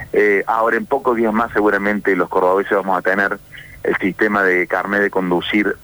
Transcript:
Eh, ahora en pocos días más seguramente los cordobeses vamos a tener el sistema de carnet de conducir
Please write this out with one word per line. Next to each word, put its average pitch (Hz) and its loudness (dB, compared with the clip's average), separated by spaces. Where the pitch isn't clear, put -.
Eh, 104 2
ahora 113 0
en 110 -4
pocos 135 0
días 113 0
más 117 -2
seguramente 101 0
los 87 0
cordobeses 92 2
vamos 95 0
a 90 -4
tener 98 0
el 170 0
sistema 107 0
de 90 2
carnet 98 -2
de 98 0
conducir 95 0